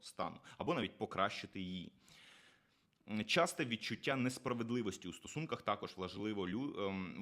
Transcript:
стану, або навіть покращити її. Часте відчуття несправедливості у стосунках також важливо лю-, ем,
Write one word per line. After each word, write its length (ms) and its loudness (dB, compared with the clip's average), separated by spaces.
стану, 360 -4
або 160 2
навіть 240 0
покращити 600 0
її. 320 -6
Часте 380 4
відчуття 520 0
несправедливості 920 0
у 40 -6
стосунках 500 -6
також 340 0
важливо 520 0
лю-, 400 0
ем, 340 -2